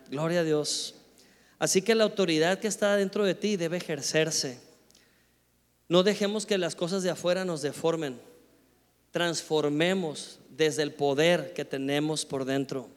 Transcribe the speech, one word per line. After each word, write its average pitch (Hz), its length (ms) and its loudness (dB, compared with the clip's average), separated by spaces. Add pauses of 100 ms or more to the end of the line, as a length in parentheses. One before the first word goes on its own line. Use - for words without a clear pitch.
(100)
Gloria 165 300 0
a 165 40 2
Dios. 151 520 0 (640)
Así 151 220 2
que 226 140 2
la 220 100 4
autoridad 175 540 2
que 214 100 -4
está 202 280 2
dentro 202 280 0
de 185 100 2
ti 208 220 -2
debe 170 220 -2
ejercerse. 156 840 -2 (1300)
No 180 140 6
dejemos 208 420 0
que 202 140 0
las 170 160 -2
cosas 180 280 -4
de 180 80 -2
afuera 180 360 -2
nos 160 160 -4
deformen. 147 580 -2 (920)
Transformemos 160 1300 -2 (100)
desde 151 320 2
el 147 100 -2
poder 147 600 2
que 147 120 -6
tenemos 143 600 -2
por 135 200 -4
dentro. 135 520 -2